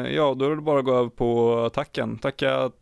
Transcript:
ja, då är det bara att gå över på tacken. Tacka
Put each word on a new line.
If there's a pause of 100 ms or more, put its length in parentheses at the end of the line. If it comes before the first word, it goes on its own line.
(160)
ja,
då
är
det
bara
att
gå
över
på
tacken.
Tacka (100)